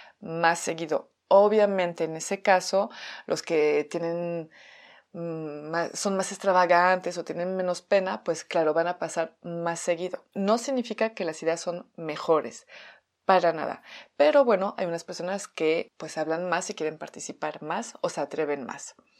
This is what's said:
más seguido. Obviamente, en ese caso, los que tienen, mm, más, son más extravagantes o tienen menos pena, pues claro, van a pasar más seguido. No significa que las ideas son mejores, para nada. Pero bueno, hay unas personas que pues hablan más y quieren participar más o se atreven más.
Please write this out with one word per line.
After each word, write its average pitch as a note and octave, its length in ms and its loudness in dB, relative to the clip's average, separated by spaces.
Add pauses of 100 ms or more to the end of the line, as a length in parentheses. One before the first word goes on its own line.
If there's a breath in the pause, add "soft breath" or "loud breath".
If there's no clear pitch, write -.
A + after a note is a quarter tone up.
(200 loud breath)
más E3 400 0
seguido. E3 500 -4 (180)
Obviamente, G3 760 4
en D#3+ 120 -4
ese G3 260 -6
caso, G3 480 2 (360 loud breath)
los D#3+ 160 -2
que D3+ 480 2
tienen, E3+ 600 -4 (600 loud breath)
mm, D#3 580 -8
más, E3 280 -2
son G3 180 0
más F#3+ 140 -2
extravagantes F3+ 880 4
o E3 60 -6
tienen F3 320 -4
menos F3+ 260 -2
pena, G3 400 2
pues D#3+ 220 -2
claro, D#3 300 2
van E3 120 4
a F3 120 -4
pasar E3 440 -4
más E3+ 380 -4
seguido. F3 440 -4 (100)
No G3+ 240 2
significa A#3 560 -2
que G3 100 -6
las D#3 180 -6
ideas E3 180 0
son F3 360 -8
mejores, D3+ 720 -2 (580 loud breath)
para F3 280 4
nada. D3+ 300 -6 (340 loud breath)
Pero D4 280 6
bueno, G3+ 320 2
hay F#3+ 100 -4
unas E3+ 180 -4
personas F3+ 440 -8
que D#3+ 480 0
pues D#3+ 220 -10
hablan D#3+ 300 -2
más F3 220 -2
y D#3 40 -8
quieren D#3 240 -4
participar D3 640 -10
más F3 380 -6
o - 80 -2
se - 120 -6
atreven C#3+ 440 -2
más. - 300 -12 (260 loud breath)